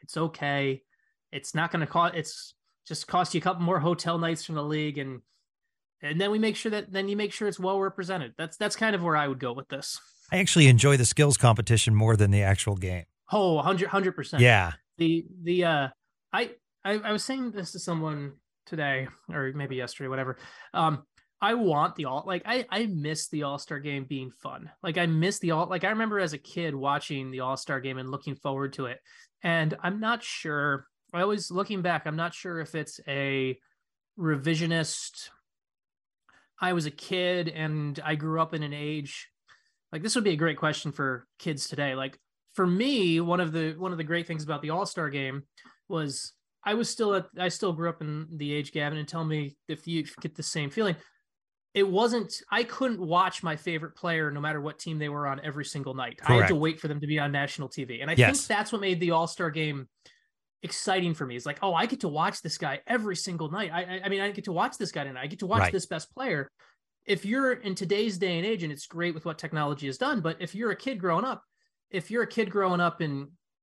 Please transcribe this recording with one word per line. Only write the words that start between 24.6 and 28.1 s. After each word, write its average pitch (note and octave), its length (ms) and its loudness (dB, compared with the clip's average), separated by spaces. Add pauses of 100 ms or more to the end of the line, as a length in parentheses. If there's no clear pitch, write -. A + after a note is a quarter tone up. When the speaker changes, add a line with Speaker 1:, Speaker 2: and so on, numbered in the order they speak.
Speaker 1:
Like, E3+ 160 -2
I F3 80 4
miss E3 320 4
the E3 140 0
all, E3 140 2
like, F#3 180 -2
I F#3+ 60 2
remember G#3+ 280 0
as F3 140 0
a D3 60 -8
kid E3 360 -4
watching C3+ 560 -2
the C3 100 -8
All-Star C3 400 -4
game C3 180 -6
and B2+ 120 -8